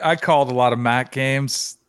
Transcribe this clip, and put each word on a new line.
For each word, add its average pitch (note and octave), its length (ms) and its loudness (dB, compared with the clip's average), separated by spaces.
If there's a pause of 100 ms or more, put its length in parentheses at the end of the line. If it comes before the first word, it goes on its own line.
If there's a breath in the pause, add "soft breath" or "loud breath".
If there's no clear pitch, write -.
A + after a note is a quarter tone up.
I D#3+ 100 2
called D3 360 2
a B2 40 -4
lot B2 180 4
of A#2+ 60 -2
mac A#2+ 320 0
games. C3+ 640 -4 (120)